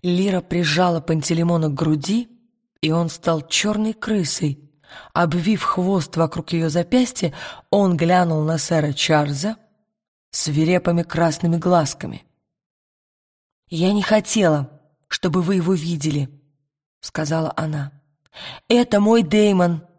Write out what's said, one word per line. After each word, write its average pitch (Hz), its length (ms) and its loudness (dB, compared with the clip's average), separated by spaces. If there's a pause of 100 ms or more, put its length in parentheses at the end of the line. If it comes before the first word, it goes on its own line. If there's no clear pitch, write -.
Лира 180 380 0
прижала 170 600 0
Пантелеймона 160 680 0
к 143 60 -2
груди, 165 540 0 (520)
и 156 100 -2
он 165 200 0
стал 160 360 -2
чёрной 214 460 -2
крысой. 180 640 -2 (540)
Обвив 175 500 0
хвост 180 540 -2
вокруг 160 360 -2
её 165 160 0
запястья, 175 640 0 (380)
он 196 260 4
глянул 170 460 2
на 160 160 -2
сэра 151 340 0
Чарльза 147 640 0 (760)
свирепыми 170 720 0
красными 165 560 0
глазками. 165 680 0 (1400)
«Я 175 240 0
не 208 100 0
хотела, 180 760 0 (260)
чтобы 175 360 -2
вы 190 140 0
его 180 180 0
видели», 151 540 -4 (720)
сказала 160 560 -4
она. 151 360 -6 (760)
«Это 240 320 2
мой 226 220 4
Дэймон. 180 640 2 (120)